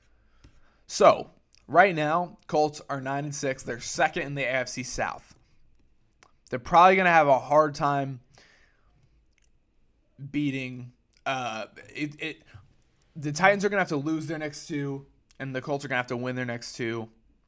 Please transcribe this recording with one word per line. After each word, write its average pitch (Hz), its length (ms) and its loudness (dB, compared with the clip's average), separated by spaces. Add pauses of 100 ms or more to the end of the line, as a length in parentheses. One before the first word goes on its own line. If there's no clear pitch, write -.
(880)
So, - 440 4 (360)
right 175 280 6
now, 160 500 -2
Colts 151 440 0
are 139 120 -6
nine 139 240 -4
and 143 80 -8
six. 135 300 -4
They're 120 160 -8
second 165 440 -2
in 139 120 -8
the 139 80 -4
A 123 100 -2
F 127 160 -2
C 127 140 -8
South. - 520 -8 (1120)
They're 127 100 -4
probably 175 360 6
gonna 185 140 4
have 160 180 6
a 131 120 6
hard 147 340 4
time 143 460 -2 (2000)
beating, 131 640 -4 (320)
uh, 120 400 -4 (280)
it, 147 280 -8
it, 156 220 -10 (720)
the 147 160 -6
Titans 190 340 2
are 202 40 2
gonna 202 120 0
have 175 80 -2
to 160 60 -2
lose 151 320 -4
their 160 100 -6
next 151 300 -10
two, 143 400 -6 (320)
and 135 160 -8
the 131 60 -6
Colts 143 220 -6
are 139 40 -8
gonna 127 100 -2
have 123 100 -2
to 123 100 -4
win 127 180 -4
their 127 100 -4
next 117 300 -10
two. 113 340 -6 (380)